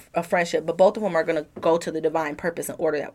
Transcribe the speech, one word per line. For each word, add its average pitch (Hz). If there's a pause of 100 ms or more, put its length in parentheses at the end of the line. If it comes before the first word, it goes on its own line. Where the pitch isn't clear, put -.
(140)
a 170
friendship, 170
but 170
both 190
of 214
them 185
are 160
gonna 160 (140)
go 165
to 170
the 156
divine 156
purpose 165
and -
order 151
that, -